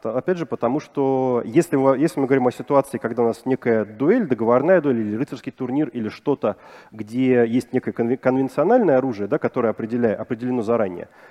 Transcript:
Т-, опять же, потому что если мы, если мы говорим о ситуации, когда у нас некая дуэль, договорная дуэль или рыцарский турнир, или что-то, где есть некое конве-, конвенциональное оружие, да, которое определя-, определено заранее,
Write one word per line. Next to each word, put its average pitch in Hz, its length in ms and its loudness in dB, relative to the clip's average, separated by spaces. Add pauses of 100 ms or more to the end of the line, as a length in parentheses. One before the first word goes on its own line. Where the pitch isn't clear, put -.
Т-, - 80 -6
опять 127 300 -4
же, 160 80 -8
потому 123 320 -2
что 131 680 -2
если 151 300 0
мы, 135 240 4
если 156 200 0
мы 135 60 0
говорим 127 220 2
о 123 40 4
ситуации, - 460 0
когда 113 240 -4
у 117 60 2
нас 113 180 -4
некая 117 400 0
дуэль, 143 400 0
договорная 131 560 2
дуэль 131 200 0
или 104 160 -4
рыцарский 135 340 -8
турнир, 135 380 -4
или 110 200 -6
что-то, 113 480 -2 (340)
где 120 540 2
есть 113 280 -2
некое 123 180 -2
конве-, 117 260 -2
конвенциональное 143 800 2
оружие, 117 300 -2
да, 123 100 -2
которое 117 320 -2
определя-, 113 460 -2
определено 120 480 -6
заранее, 98 460 -2 (220)